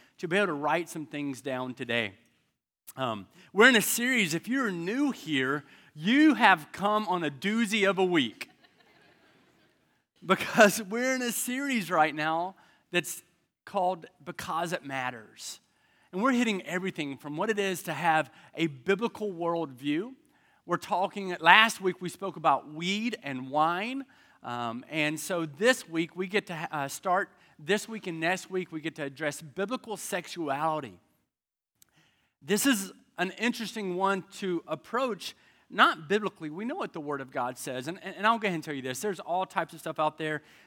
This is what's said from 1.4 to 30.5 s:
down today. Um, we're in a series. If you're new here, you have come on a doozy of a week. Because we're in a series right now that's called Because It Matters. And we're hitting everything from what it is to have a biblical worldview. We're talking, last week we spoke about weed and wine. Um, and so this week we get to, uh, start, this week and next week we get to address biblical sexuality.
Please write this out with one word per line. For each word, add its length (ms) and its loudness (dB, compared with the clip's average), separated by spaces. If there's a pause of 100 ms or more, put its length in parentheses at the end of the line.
down 340 -6
today. 380 -2 (840)
Um, 300 -4 (260)
we're 160 10
in 80 8
a 60 4
series. 520 0
If 140 -6
you're 220 0
new 400 -2
here, 540 -2 (300)
you 400 6
have 380 6
come 360 0
on 140 0
a 80 -2
doozy 580 2
of 100 2
a 60 4
week. 440 2 (1800)
Because 580 6
we're 320 -2
in 80 -2
a 100 -2
series 580 -2
right 240 4
now 400 -2 (360)
that's 320 -4 (420)
called 420 -2 (180)
Because 480 -4
It 120 -4
Matters. 760 -8 (520)
And 100 -4
we're 100 4
hitting 300 2
everything 560 -4
from 180 -8
what 140 0
it 80 0
is 260 -2
to 80 -4
have 380 2 (240)
a 120 0
biblical 680 -2
worldview. 800 -4 (520)
We're 140 -2
talking, 600 -2
last 400 6
week 200 0
we 80 -4
spoke 280 -8
about 360 2
weed 500 -2
and 280 -8
wine. 540 0 (380)
Um, 480 -6
and 280 0
so 260 -4
this 440 0
week 280 -4
we 120 -4
get 180 -2
to, 240 -8
uh, 180 -4
start, 420 -2 (280)
this 300 -2
week 180 -10
and 140 -6
next 300 -2
week 200 -4
we 100 -10
get 160 -6
to 60 -8
address 380 -6
biblical 560 -6
sexuality. 1040 -4 (1400)